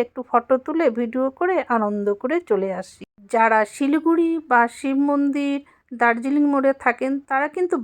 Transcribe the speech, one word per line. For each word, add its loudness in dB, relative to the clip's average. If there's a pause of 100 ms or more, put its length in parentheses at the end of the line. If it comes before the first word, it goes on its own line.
একটু -10
ফটো 0
তুলে -2
ভিডিও -2
করে -2 (120)
আনন্দ -2
করে -4
চলে -2
আসি। -14 (280)
যারা 4
শিলিগুড়ি 0 (180)
বা 4
শিব -4
মন্দির, 0 (360)
দার্জিলিং 0
মোড়ে 2
থাকেন, -2
তারা -2
কিন্তু -4